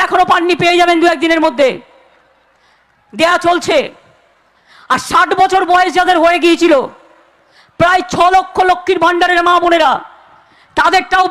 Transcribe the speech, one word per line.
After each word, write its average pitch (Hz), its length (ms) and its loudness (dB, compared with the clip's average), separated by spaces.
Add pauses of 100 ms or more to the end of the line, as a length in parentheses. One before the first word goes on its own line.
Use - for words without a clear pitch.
এখনো 359 280 0
পাননি, 349 240 0
পেয়ে 349 240 0
যাবেন 349 180 2
দু 330 80 2
একদিনের 330 400 0
মধ্যে। 262 240 0 (1400)
দেয়া 320 260 0
চলছে। 339 380 0 (1120)
আর 254 180 -2
ষাট 349 220 0 (100)
বছর 381 220 0 (100)
বয়স 359 220 2
যাদের 359 240 0
হয়ে 339 260 2
গিয়েছিল, 339 300 2 (1080)
প্রায় 359 220 0 (100)
ছ - 20 -8 (220)
লক্ষ 370 200 -2 (140)
লক্ষ্মীর 359 340 -2
ভাণ্ডারের 349 380 0
মা 349 180 2
বোনেরা, 339 320 2 (840)
তাদেরটাও 359 540 0